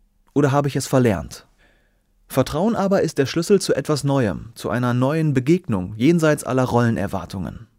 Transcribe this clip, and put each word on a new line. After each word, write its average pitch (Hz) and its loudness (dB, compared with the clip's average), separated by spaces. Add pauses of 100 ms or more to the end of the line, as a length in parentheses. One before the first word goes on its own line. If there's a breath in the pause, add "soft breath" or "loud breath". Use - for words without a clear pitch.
(320)
Oder 139 2
habe 143 2
ich 135 -4
es 135 -4
verlernt?" 107 0 (840)
Vertrauen 160 0
aber 196 2
ist 156 -2
der 135 2
Schlüssel 180 2
zu - -2
etwas 147 -2
Neuem, 113 -2
zu - -8
einer 123 0
neuen 147 0
Begegnung, 120 0
jenseits 151 2
aller 131 0
Rollenerwartungen. 98 -2 (120)